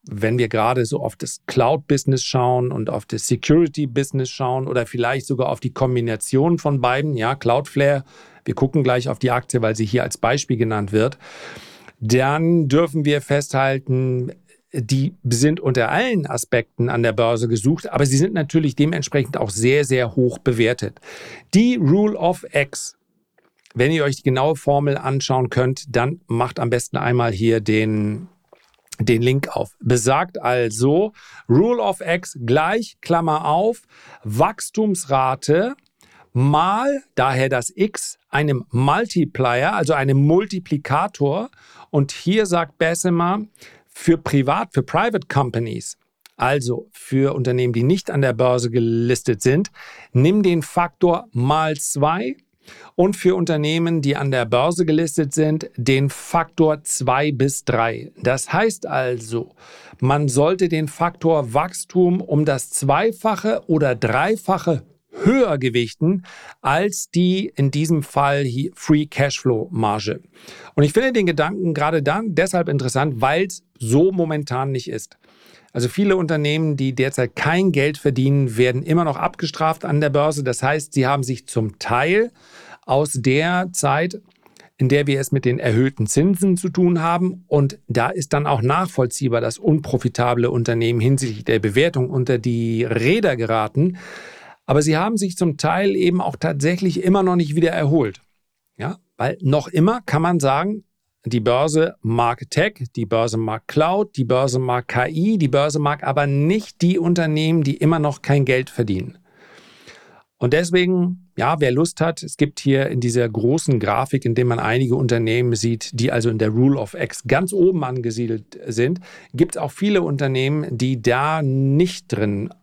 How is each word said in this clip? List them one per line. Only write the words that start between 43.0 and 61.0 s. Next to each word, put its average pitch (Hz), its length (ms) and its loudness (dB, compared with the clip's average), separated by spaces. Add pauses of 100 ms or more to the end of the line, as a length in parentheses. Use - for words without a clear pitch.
für 165 220 2
Privat-, 147 560 0
für 127 80 2
Private 196 460 -2
Companies, 117 680 -4 (400)
also 123 540 -2
für 135 420 -2
Unternehmen, 123 400 -2
die 117 120 0
nicht 185 260 0
an 143 120 0
der 127 100 2
Börse 123 360 0
gelistet 117 720 0
sind, 147 300 2 (420)
nimm 175 300 4
den 175 200 2
Faktor 175 680 0
mal 151 460 0
zwei 170 580 -2 (640)
und 190 180 4
für 185 220 2
Unternehmen, 165 640 0
die 135 140 0
an 139 160 -2
der 123 140 0
Börse 156 380 0
gelistet 156 480 0
sind, 156 440 0
den 135 340 2
Faktor 156 720 0
zwei 135 480 0
bis 135 340 -2
drei. 113 460 -2 (100)
Das 127 320 -2
heißt 214 340 -2
also, 120 680 -4 (460)
man 143 260 2
sollte 165 420 2
den 156 200 -2
Faktor 160 640 -2